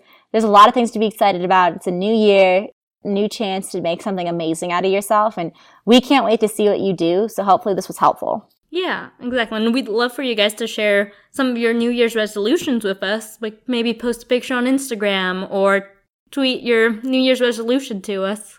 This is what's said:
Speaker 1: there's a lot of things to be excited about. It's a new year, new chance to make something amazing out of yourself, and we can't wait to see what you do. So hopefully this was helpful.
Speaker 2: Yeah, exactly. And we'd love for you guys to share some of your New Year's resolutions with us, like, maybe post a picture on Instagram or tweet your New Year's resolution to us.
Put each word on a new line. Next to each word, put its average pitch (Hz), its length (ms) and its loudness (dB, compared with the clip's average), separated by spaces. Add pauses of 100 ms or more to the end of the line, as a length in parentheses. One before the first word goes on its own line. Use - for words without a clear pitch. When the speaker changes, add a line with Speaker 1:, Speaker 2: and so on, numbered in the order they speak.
(300)
Speaker 1:
there's 220 140 0
a 220 40 2
lot 202 200 10
of 247 60 2
things 233 160 0
to - 80 -8
be 220 80 2
excited 196 360 0
about. 180 320 4
It's - 120 -10
a 185 40 -2
new 190 240 0
year, 196 520 4 (380)
new 202 220 -2
chance 196 460 -6
to 190 80 -6
make 170 220 -4
something 185 260 -4
amazing 170 420 -4
out 175 140 -2
of 190 80 2
yourself, 208 460 0
and 165 120 -6 (360)
we 233 120 6
can't 247 280 2
wait 220 140 2
to 214 80 0
see 208 200 0
what 196 120 0
you 190 120 0
do. 175 360 0
So - 140 -6
hopefully 196 320 2
this 170 140 -6
was - 80 -12
helpful. - 540 -2 (180)
Speaker 2:
Yeah, 330 400 -6 (120)
exactly. 220 440 -4
And 233 80 2
we'd 247 160 -2
love 233 240 -2
for 285 100 -8
you 247 120 -4
guys 208 200 2
to 226 120 -6
share 208 460 0 (180)
some 262 200 -2
of 247 60 -4
your 233 160 0
New 233 180 0
Year's 240 240 0
resolutions 220 720 -2
with 190 180 -4
us, 214 380 -6
like, 220 260 -10
maybe 233 280 -2
post 233 300 -6
a - 20 -20
picture 247 280 -2
on 247 120 0
Instagram 196 840 -2
or 196 380 0 (420)
tweet 262 320 -2
your 226 400 0
New 262 180 0
Year's 262 200 2
resolution 240 640 -2
to 190 220 -4
us. 208 340 -8